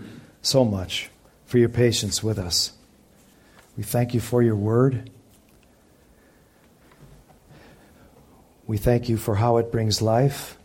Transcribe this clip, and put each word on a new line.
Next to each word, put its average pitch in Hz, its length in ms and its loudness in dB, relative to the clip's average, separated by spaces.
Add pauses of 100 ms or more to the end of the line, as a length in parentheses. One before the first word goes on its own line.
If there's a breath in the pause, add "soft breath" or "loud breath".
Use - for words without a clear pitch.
(420 loud breath)
so 131 240 2
much 95 440 -6 (360)
for - 120 0
your 117 120 6
patience 117 540 0
with 107 140 -4
us. 87 360 -4 (1040 soft breath)
We 110 60 -8
thank 123 300 -2
you 120 60 0
for 123 220 0
your 113 140 4
word. 113 540 0 (3500 loud breath)
We 113 100 -2
thank 120 320 0
you 113 80 0
for 107 180 -4
how 117 220 2
it 117 140 0
brings 110 280 -2
life. 120 640 0